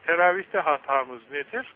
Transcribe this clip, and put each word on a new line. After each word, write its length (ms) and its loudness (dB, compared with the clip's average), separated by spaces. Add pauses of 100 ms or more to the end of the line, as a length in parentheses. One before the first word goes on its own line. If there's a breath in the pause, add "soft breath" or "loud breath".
teravihte 540 2
hatamız 720 -2
nedir? 440 -10